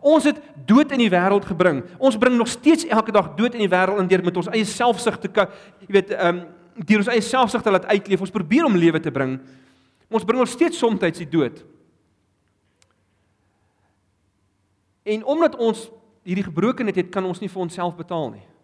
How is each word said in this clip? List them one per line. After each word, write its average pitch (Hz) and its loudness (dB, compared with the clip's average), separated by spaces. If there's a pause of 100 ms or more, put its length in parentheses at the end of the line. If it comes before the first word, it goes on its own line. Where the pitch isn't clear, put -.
Ons 294 4
het 294 -8 (260)
dood 285 4
in 240 2
die 202 2
wêreld 190 2
gebring. 165 0 (180)
Ons 262 2
bring 247 2
nog 233 0
steeds 320 2
elke 214 0
dag 170 4
dood 240 0
in 220 -2
die 180 0
wêreld 190 2
in 180 -2
deur 175 2
met 175 -2
ons 185 -6
eie 214 0
selfsug 233 0
te 202 -8
ka-, 196 2 (380)
jy 196 -10
weet, 190 -2
ehm, 175 0 (380)
deur 208 2
ons 233 -2
eie 220 2
selfsug 247 0
te 214 2
laat 185 0
uitleef. 196 -2
Ons 190 -12
probeer 220 0
om 208 2
lewe 165 4
te 156 -6
bring. 131 -4 (760)
Ons 220 -2
bring 247 0
nog 233 0
steeds 339 0
somtyds 185 -2
die 151 -12
dood. 139 -2 (3500)
En 214 -2
omdat 302 0
ons 226 -2 (380)
hierdie 180 -4
gebrokenheid 196 -2
het, 180 -6
kan 190 -4
ons 185 -6
nie 202 -8
vir 190 -10
onsself 175 -6
betaal 156 -8
nie. 98 -20 (180)